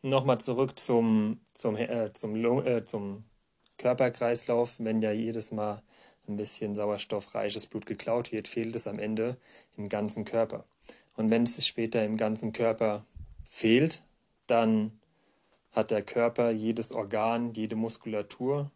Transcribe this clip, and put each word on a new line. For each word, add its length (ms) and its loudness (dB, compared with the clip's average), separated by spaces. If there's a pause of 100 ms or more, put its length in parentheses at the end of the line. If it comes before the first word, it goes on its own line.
nochmal 380 2
zurück 380 0
zum, 600 4 (140)
zum, 220 -2
äh, 360 -2
zum 220 -6
Lung-, 300 2
äh, 200 0
zum 400 -8 (540)
Körperkreislauf. 1000 0
Wenn 240 0
ja 100 0
jedes 400 -4
Mal 300 -4 (460)
ein 80 -4
bisschen 380 -4
sauerstoffreiches 920 -4
Blut 200 -10
geklaut 460 -2
wird, 160 -6
fehlt 260 -4
es 120 -2
am 120 -6
Ende 380 -2 (400)
im 120 -8
ganzen 360 -2
Körper. 400 -2 (500)
Und 160 2
wenn 140 6
es 220 0
später 380 0
im 120 -2
ganzen 360 -2
Körper 520 0 (440)
fehlt, 540 4 (460)
dann 520 4 (680)
hat 200 0
der 120 2
Körper, 480 2
jedes 400 -2
Organ, 640 0
jede 220 -4
Muskulatur 1000 -4